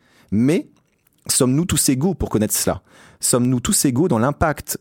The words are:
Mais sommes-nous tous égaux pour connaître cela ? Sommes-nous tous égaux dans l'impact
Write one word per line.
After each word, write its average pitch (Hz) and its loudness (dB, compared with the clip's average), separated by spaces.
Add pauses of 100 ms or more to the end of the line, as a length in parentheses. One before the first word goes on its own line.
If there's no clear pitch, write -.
(320)
Mais 131 0 (580)
sommes-nous 139 2
tous - 0
égaux 143 0
pour 110 -4
connaître 107 0
cela ? - -2 (380)
Sommes-nous 123 0
tous - 0
égaux 143 2
dans 120 2
l'impact 147 -2